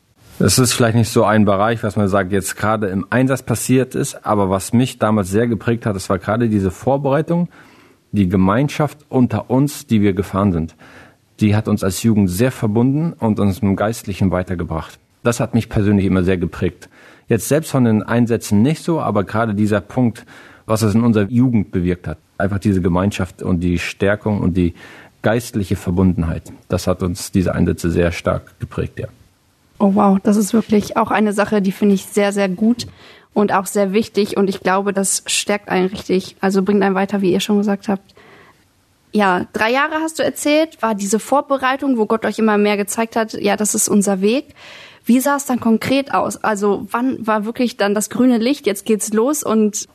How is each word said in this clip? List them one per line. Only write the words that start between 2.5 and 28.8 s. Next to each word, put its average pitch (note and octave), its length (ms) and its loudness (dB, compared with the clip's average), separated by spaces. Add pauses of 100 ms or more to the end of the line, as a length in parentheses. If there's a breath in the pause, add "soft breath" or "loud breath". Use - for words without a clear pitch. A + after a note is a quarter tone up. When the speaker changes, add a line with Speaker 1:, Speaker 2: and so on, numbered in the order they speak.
Speaker 1:
gerade G#2+ 300 0
im F#2 200 -4
Einsatz C3 320 0
passiert B2 540 0
ist, - 320 -6
aber G2+ 240 0
was F#2+ 240 -2
mich B2 240 0
damals G#2+ 320 0
sehr A2 160 2
geprägt A#2 400 -2
hat, G#2 100 -2
das F#2 140 -6
war F#2+ 80 0
gerade A2+ 320 -2
diese G2 200 2
Vorbereitung, D3 800 -2 (640 loud breath)
die G2 160 2
Gemeinschaft G#2 720 0 (100)
unter A#2 400 0
uns, C3+ 380 0
die G#2+ 160 2
wir G2+ 100 4
gefahren F#2+ 400 0
sind. D#2+ 240 -4 (640 loud breath)
Die G#2 160 4
hat A2 120 -2
uns G#2 140 -2
als F#2+ 200 -4
Jugend G#2 260 4
sehr A2+ 240 0
verbunden C3+ 640 0
und G#2+ 260 -2
uns G2 200 0
im G2 140 0
Geistlichen G#2 560 -2
weitergebracht. F2 680 -4 (240)
Das A#2+ 180 0
hat A2+ 140 -2
mich A2+ 160 0
persönlich G2+ 340 2
immer F#2 200 2
sehr F#2 120 2
geprägt. - 540 -4 (360 loud breath)
Jetzt - 220 0
selbst D3+ 220 0
von C3 140 2
den A2 180 2
Einsätzen A2 580 0
nicht D3+ 240 0
so, D#3+ 160 -2
aber G#2 240 0
gerade A2 300 -2
dieser G#2 260 0
Punkt, - 460 -2 (400 loud breath)
was G#2+ 160 0
es G#2 120 2
in A#2 80 4
unserer G#2+ 280 2
Jugend A#2+ 400 2
bewirkt F2 360 -2
hat. D#2 120 -8 (200)
Einfach G2 200 -2
diese F#2+ 240 2
Gemeinschaft F#2 600 -2
und F2+ 180 -2
die F2 180 0
Stärkung G2+ 640 -2
und F2+ 180 0
die F2 160 0 (480 loud breath)
geistliche A2 520 -2
Verbundenheit. F2 800 -2 (160)
Das - 180 -4
hat F#2 160 -2
uns - 300 -6
diese F2+ 220 0
Einsätze E2+ 360 0
sehr E2+ 220 2
stark - 480 -6
geprägt, - 380 -8